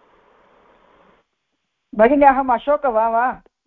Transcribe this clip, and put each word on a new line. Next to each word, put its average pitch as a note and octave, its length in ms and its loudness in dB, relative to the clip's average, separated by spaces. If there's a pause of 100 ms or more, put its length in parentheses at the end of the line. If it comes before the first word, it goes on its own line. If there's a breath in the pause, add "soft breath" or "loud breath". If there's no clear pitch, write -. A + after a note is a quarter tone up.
(2000)
भगिनी, C4+ 300 2
अहम् C4+ 260 2
अशोक C#4+ 340 -4
वा, A3+ 240 -2
वा? A3+ 340 -4 (240)